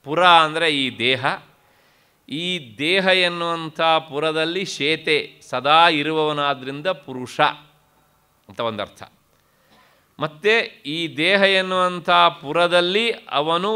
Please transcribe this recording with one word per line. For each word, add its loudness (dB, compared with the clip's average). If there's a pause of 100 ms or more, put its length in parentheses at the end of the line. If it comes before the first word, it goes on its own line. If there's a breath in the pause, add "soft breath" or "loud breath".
ಪುರ -2 (180)
ಅಂದರೆ 2
ಈ 0 (120)
ದೇಹ, 0 (1040 soft breath)
ಈ -6 (300)
ದೇಹ 0 (160)
ಎನ್ನುವಂಥ -4 (220)
ಪುರದಲ್ಲಿ -4
ಶೇತೆ -2 (260)
ಸದಾ 2 (120)
ಇರುವವನಾದ್ರಿಂದ -4 (120)
ಪುರುಷ -12 (1080)
ಅಂತ -18
ಒಂದರ್ಥ. -6 (1160 soft breath)
ಮತ್ತು -2 (320)
ಈ -6 (180)
ದೇಹ 2 (120)
ಎನ್ನುವಂಥ -2 (260)
ಪುರದಲ್ಲಿ 0 (280)
ಅವನು -2